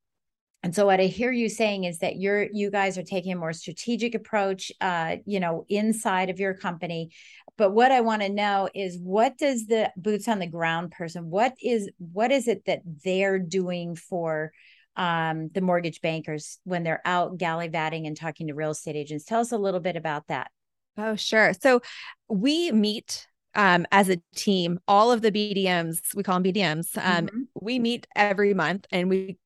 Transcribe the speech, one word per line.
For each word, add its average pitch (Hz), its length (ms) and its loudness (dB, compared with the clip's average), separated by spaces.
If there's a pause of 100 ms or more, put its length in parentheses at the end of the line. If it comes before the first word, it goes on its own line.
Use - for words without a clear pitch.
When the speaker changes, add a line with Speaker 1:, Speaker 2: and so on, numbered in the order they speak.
(640)
Speaker 1:
and 175 100 -4
so 202 140 4
what 190 120 6
I 190 60 6
hear 196 260 0
you 240 160 0
saying 208 360 0
is 175 160 -6
that - 160 -2
you're, 196 360 0
you 202 200 -2
guys 196 260 0
are 180 60 -8
taking 185 300 -4
a - 40 -4
more 165 160 -4
strategic 226 640 -6
approach, 196 560 -2 (100)
uh, 170 440 -2
you 196 140 -4
know, 170 300 -2
inside 202 640 0
of 175 80 -6
your 196 160 -2
company. 170 560 -8 (440)
But 196 160 4
what 240 200 6
I 247 100 6
wanna 214 280 0
know 202 440 0
is, 185 240 -6
what 202 400 0
does 254 300 0
the 220 280 2
boots 202 320 -2
on 220 120 0
the 175 80 -4
ground 165 440 -2
person, 170 380 -10
what 220 320 2
is, 233 380 -2
what 185 320 -2
is 269 160 2
it 208 180 -2
that 170 160 -2 (220)
they're 190 340 0
doing 180 580 -4
for, 160 560 -4 (440)
um, 160 580 -2
the 190 80 -2
mortgage 175 400 0
bankers 160 640 -6
when 180 200 -2
they're 160 220 -2
out 180 320 0
gallivanting 165 720 -4
and 151 100 -8
talking 160 300 -8
to 151 80 -6
real 156 160 -2
estate 151 240 -8
agents? 151 300 -6
Tell 226 160 0
us 233 100 -2
a 233 60 -2
little 196 240 0
bit 170 160 -4
about 156 320 -6
that. 139 200 -6 (480)
Speaker 2:
Oh, 214 180 -2
sure. 208 380 4
So 247 280 4 (460)
we 294 440 2
meet, 214 560 0 (260)
um, 175 380 4
as 196 180 6
a 185 80 2 (180)
team, 180 520 0
all 208 240 6
of 233 100 2
the 220 100 4
B 208 220 0
D 190 120 2
Ms, 170 360 0 (140)
we 202 80 -4
call 185 140 0
'em 180 60 2
B 190 100 4
D 202 80 2
Ms, 165 360 -2
um, 185 300 2
Speaker 1:
Mm-hmm. 226 140 -6 (200)
Speaker 2:
we 240 180 -2
meet 233 360 -2
every 202 380 4
month 180 380 0
and 185 180 0
we 190 360 -2